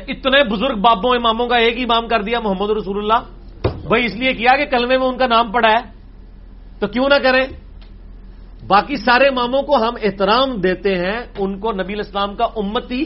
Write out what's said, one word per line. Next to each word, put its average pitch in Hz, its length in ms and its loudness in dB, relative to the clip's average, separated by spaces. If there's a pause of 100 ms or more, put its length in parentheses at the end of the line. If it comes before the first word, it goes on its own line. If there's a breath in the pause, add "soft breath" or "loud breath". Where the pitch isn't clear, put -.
اتنے 269 360 2
بزرگ 220 380 -2
بابوں 233 340 4
اماموں 240 320 0
کا 240 80 2
ایک 233 220 2
ہی 254 60 -4
امام 233 240 0
کر 226 140 0
دیا 226 180 -2
محمد 208 300 -2
رسول 202 280 -2
اللہ۔ 214 220 2 (680)
بھائی 233 180 2
اس 202 100 -4
لیے 262 180 0
کیا 240 240 4
کہ 285 80 -2
کلمے 254 320 0
میں 262 100 0
ان 254 100 -2
کا 254 100 2
نام 233 240 2
پڑا 226 200 4
ہے، 233 200 0 (880)
تو 208 80 0
کیوں 240 220 -2
نہ 285 140 6
کریں؟ 262 220 2 (1200)
باقی 208 280 2
سارے 247 320 4
اماموں 254 340 0
کو 285 140 0
ہم 240 260 2
احترام 208 600 0
دیتے 185 340 0
ہیں، 185 240 -2 (180)
ان 196 220 -4
کو 220 120 -2
نبی 190 220 -6
علیہ 208 120 -4
السلام 202 300 -4
کا 233 100 0
امتی 226 600 -4